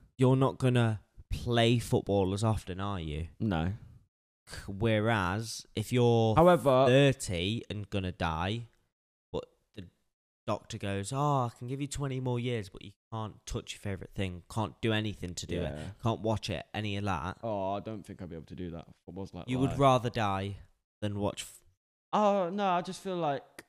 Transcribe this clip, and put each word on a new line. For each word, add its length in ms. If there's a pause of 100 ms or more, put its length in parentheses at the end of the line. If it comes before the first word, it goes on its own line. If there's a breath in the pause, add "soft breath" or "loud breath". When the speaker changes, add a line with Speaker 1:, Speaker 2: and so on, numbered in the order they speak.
(180)
Speaker 1:
You're 180
not 220
gonna 420 (300)
play 480
football 560
as 80
often, 380
are 200
you? 280 (100)
Speaker 2:
No. 360 (920 loud breath)
Speaker 1:
Whereas, 1000 (100)
if 160
you're 420
Speaker 2:
However 540
Speaker 1:
thirty 800
and 180
gonna 240
die, 540 (680)
but 120 (320)
the 80 (600)
doctor 320
goes, 340
"Oh, 340
I 100
can 120
give 120
you 60
twenty 320
more 220
years, 280
but 160
you 60 (220)
can't 220 (120)
touch 280
your 60
favourite 340
thing, 280 (100)
can't 280
do 120
anything 420
to 120
do 140
it, 140
Speaker 2:
Yeah. 80 (200)
Speaker 1:
can't 180
watch 300
it, 140 (100)
any 220
of 80
that." 380
Speaker 2:
Oh, 320
I 60
don't 240
think 160
I'd 80
be 80
able 100
to 100
do 140
that. 160 (200)
Football's 260
like 160
Speaker 1:
You 120
would 100
Speaker 2:
life. 80
Speaker 1:
rather 320
die 460 (440)
than 180
watch 240
f- 200 (500)
Speaker 2:
Oh, 380
no, 180
I 140
just 200
feel 140
like 520